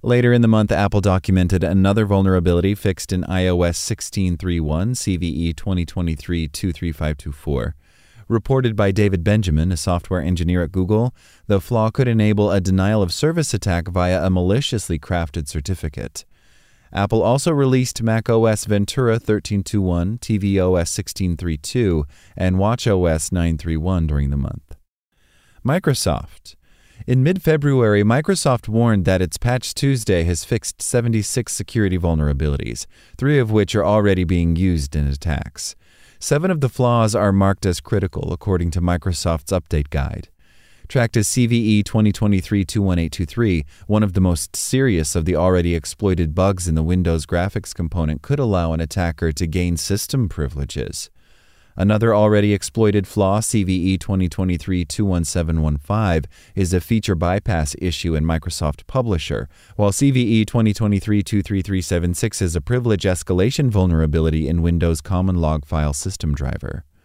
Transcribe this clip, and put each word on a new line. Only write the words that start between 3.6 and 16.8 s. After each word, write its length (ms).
S 140
sixteen 600
three 240
one, 340
C 220
V 100
E 260
twenty 320
twenty-three 640
two 240
three 220
five 240
two 160
four. 420
Reported 500
by 140
David 340
Benjamin, 480
a 40
software 440
engineer 420
at 80
Google, 420
the 120
flaw 320
could 160
enable 420
a 120
denial 400
of 100
service 420
attack 360
via 360
a 40
maliciously 680
crafted 520
certificate. 760